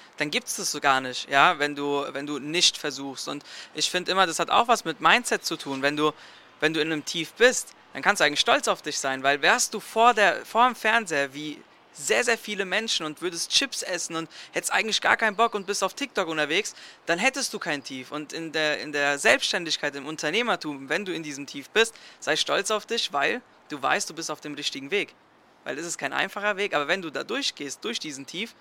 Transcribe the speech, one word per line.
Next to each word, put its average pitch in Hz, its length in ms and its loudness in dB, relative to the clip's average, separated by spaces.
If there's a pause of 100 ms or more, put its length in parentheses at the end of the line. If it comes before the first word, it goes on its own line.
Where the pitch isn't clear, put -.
(180)
Dann 151 120 -2
gibt's - 260 -4
das 190 140 -4
so 147 100 -6
gar 135 200 4
nicht, 127 300 -6
ja, 147 280 6
wenn 147 160 -2
du, 143 380 0
wenn 139 140 -6
du 147 120 -6
nicht 156 380 2
versuchst. 139 520 -8
Und 143 160 -8 (300)
ich - 160 -2
find 180 180 -2
immer, 185 180 4
das 165 120 -2
hat - 120 0
auch 233 180 4
was 233 160 2
mit 160 160 -4
Mindset 208 440 4
zu 165 120 -4
tun. 139 240 -6
Wenn 143 160 2
du, 151 160 2 (480)
wenn 156 140 2
du 160 60 0
in 160 120 0
einem 151 120 -4
Tief 165 300 -6
bist, - 380 4 (220)
dann 135 80 -10
kannst 196 180 4
du 165 40 6
eigentlich 147 160 4
stolz 262 280 2
auf 190 140 0
dich 147 160 -6
sein, 135 240 -2
weil 139 180 4
wärst 202 320 4
du 214 80 -6
vor 226 320 6
der, 202 320 4
vor 233 220 4
dem 247 100 2
Fernseher 170 560 0
wie 151 300 -10 (300)
sehr, 185 300 0
sehr 233 160 2
viele 202 260 -6
Menschen 190 400 -2
und 151 160 -8
würdest 170 300 -4
Chips - 320 0
essen 175 340 -6
und 165 140 -6 (220)
hättest - 200 -4
eigentlich 202 280 0
gar - 160 2
keinen 208 200 0
Bock 226 180 2
und 196 120 -6
bist 202 160 -4
auf 190 120 0
TikTok 208 340 -4
unterwegs, 160 460 -2 (320)
dann 170 120 0
hättest 262 340 0
du 220 60 -6
kein 147 240 -4
Tief. 131 300 -12
Und 147 200 -8
in 165 200 -8
der, 151 280 0
in 147 120 -8
der 143 260 2
Selbstständigkeit, 175 800 2
im 135 100 -10
Unternehmertum, 160 840 -2
wenn 175 160 -2
du 185 80 -4
in 165 100 -6
diesem 143 240 -10
Tief 139 240 -14
bist, 226 240 2 (260)
sei 151 160 0
stolz 156 340 0
auf 214 160 -2
dich, - 260 -2
weil 175 300 0 (280)
du 143 120 -10
weißt, 147 260 2
du 170 60 -12
bist 156 160 -6
auf 151 100 -8
dem 147 140 -12
richtigen 139 360 -6
Weg. 185 240 -2 (500)
Weil 135 140 -6
es 165 80 -8
ist 165 120 -8
kein 139 140 -4
einfacher 196 440 -2
Weg, 196 180 -2
aber 147 140 0
wenn 190 140 2
du 165 80 -8
da 135 140 -6
durchgehst, 208 600 -6
durch 226 140 -4
diesen 139 260 -12
Tief, 190 360 -8